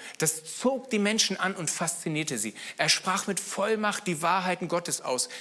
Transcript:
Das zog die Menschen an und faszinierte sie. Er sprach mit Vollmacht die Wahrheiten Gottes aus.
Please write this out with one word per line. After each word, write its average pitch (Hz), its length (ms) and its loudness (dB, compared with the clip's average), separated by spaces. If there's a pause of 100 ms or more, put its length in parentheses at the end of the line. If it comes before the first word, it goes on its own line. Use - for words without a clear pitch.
(180)
Das - 400 0
zog 262 320 0
die 220 80 2
Menschen 202 400 2
an 190 160 0
und 175 160 -2
faszinierte 156 680 -2
sie. 104 160 -4 (220)
Er 151 120 2
sprach 190 400 2
mit 190 100 0
Vollmacht 208 720 0
die 160 120 0
Wahrheiten 180 460 2
Gottes 170 360 -2
aus. 127 260 0 (120)